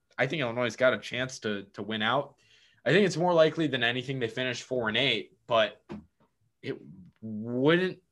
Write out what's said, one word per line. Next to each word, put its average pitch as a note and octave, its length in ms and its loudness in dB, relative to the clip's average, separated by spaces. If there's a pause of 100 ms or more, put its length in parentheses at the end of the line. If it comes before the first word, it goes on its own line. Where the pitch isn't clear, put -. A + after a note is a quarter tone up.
(160)
I C3 120 0
think D#3+ 140 -4
Illinois A#2+ 220 -2
has A#2+ 120 -4
got B2+ 180 4
a G#2 40 -2
chance B2 420 -8
to, G2+ 320 -4
to A2 100 -10
win G#2+ 200 -4
out. C3 340 0 (480)
I B2+ 80 2
think G3 140 4
it's E3 100 -2
more F3 180 2
likely D#3+ 320 4
than B2+ 160 -2
anything B2+ 360 -2
they A#2 100 -2
finish B2+ 340 -6
four A#2+ 260 -2
and G#2+ 80 0
eight, B2 360 0 (140)
but A2+ 360 2 (800)
it C3 140 -8 (440)
wouldn't B2+ 800 0 (140)